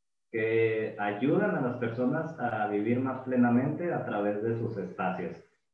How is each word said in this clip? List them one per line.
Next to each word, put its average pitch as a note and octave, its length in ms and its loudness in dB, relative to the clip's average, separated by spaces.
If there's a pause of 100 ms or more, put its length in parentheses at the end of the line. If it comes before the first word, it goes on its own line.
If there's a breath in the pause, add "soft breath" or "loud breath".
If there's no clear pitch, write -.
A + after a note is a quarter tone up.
(320)
que A2 680 2
ayudan C#3+ 580 2
a D3 40 -2
las A#2+ 160 -2
personas B2+ 640 -2
a A2 280 -2
vivir G#2 300 2
más C3 240 -4
plenamente B2+ 680 2
a G#2+ 120 -4
través G#2 380 0
de A2+ 140 0
sus G#2+ 220 -4
espacios. F2+ 580 -4 (380)